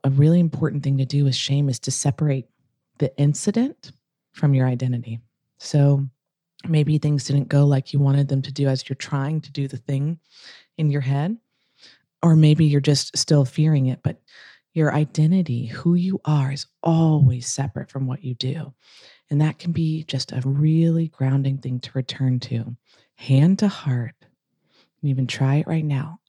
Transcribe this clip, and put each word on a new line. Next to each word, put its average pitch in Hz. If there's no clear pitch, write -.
a 135
really 151
important 151
thing 139
to 135
do 143
with 135
shame 143
is 127
to -
separate 143
the -
incident 208
from 143
your 131
identity. 123
So 143
maybe 151
things 147
didn't 139
go 143
like 139
you 143
wanted 139
them 135
to 135
do 139
as 135
you're 135
trying 147
to -
do 139
the 131
thing 143
in 151
your 143
head, 143
or 165
maybe 156
you're 143
just 139
still 147
fearing 147
it, -
but -
your 156
identity, 151
who 139
you 185
are, 143
is 143
always 156
separate -
from 135
what 127
you 127
do. 135
And 147
that 156
can 175
be 156
just -
a 127
really 160
grounding 135
thing 127
to -
return 127
to. 117
Hand 151
to 214
heart. 123
You -
can 151
even 131
try 135
it 151
right 160
now. 151